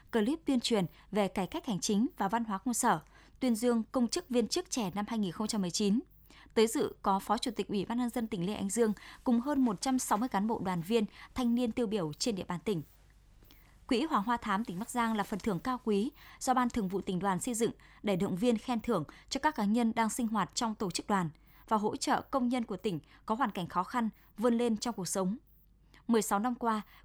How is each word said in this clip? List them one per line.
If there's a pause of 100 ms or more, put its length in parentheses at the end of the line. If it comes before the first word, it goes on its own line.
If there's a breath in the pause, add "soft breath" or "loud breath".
(120)
clip
tuyên
truyền (260 loud breath)
về
cải
cách
hành
chính (120)
và
văn
hóa
công
sở, (400 loud breath)
tuyên
dương (100)
công
chức
viên
chức
trẻ
năm
hai
nghìn
không
trăm
mười
chín. (540 loud breath)
Tới
dự
có
Phó
Chủ
tịch
Ủy
ban
Nhân
dân
tỉnh
Lê
Anh
Dương (320 loud breath)
cùng
hơn
một
trăm
sáu
mươi
cán
bộ
đoàn
viên, (300 loud breath)
thanh
niên
tiêu
biểu
trên
địa
bàn
tỉnh. (1040 soft breath)
Quỹ
Hoàng
Hoa
Thám
tỉnh
Bắc
Giang
là
phần
thưởng
cao
quý (300 loud breath)
do
Ban
Thường
vụ
Tỉnh
đoàn
xây
dựng (300 loud breath)
để
động
viên,
khen
thưởng (240 loud breath)
cho
các
cá
nhân
đang
sinh
hoạt
trong
tổ
chức
đoàn (380 soft breath)
và
hỗ
trợ
công
nhân
của
tỉnh (260 loud breath)
có
hoàn
cảnh
khó
khăn (300 soft breath)
vươn
lên
trong
cuộc
sống. (720 soft breath)
Mười
sáu
năm
qua, (220 loud breath)